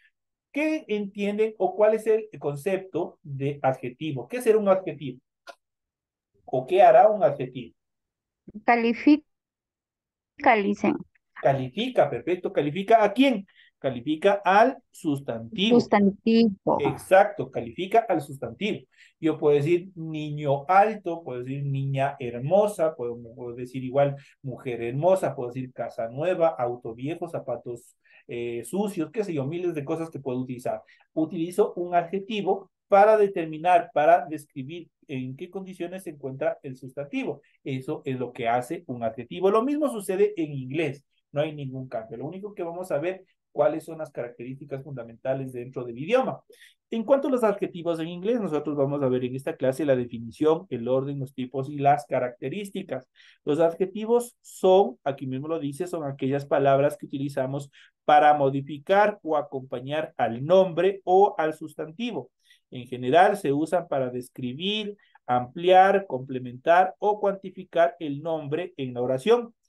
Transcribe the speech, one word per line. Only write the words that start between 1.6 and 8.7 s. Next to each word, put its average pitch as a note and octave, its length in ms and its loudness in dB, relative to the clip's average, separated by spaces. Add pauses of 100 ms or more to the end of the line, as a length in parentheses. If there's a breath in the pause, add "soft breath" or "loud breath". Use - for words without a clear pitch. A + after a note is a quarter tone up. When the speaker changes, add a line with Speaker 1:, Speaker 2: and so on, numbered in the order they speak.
Speaker 1:
cuál A3 200 4
es G#3+ 120 -4
el A3 220 0 (100)
concepto F3 840 -4
de C#3 380 -6
adjetivo? C3 640 -4
¿Qué B3+ 120 -6
será A3 180 4
un G3+ 100 2
adjetivo? E3+ 500 0 (1300)
¿O C3 160 -2
qué F#3+ 140 2
hará F3+ 300 10
un G3+ 120 0
adjetivo? C3 520 -2 (880)
Speaker 2:
Califica, A#3+ 580 4 (1300)